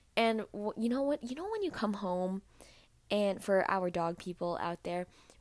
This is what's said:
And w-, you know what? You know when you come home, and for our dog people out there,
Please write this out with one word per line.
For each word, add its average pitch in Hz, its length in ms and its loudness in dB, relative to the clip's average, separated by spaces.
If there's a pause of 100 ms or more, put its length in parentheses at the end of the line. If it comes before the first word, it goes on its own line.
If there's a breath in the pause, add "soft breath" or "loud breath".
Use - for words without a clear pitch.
(160 loud breath)
And 226 380 4
w-, 208 240 -4
you 226 120 2
know 269 140 0
what? 285 200 0
You 247 120 -8
know 349 140 -6
when 440 140 -2
you 349 80 0
come 208 220 -2
home, 185 480 -2 (680 loud breath)
and 202 340 2
for 190 260 4
our 185 200 2
dog 175 280 0
people 175 440 -4
out 175 220 -4
there, 175 240 -4 (340 soft breath)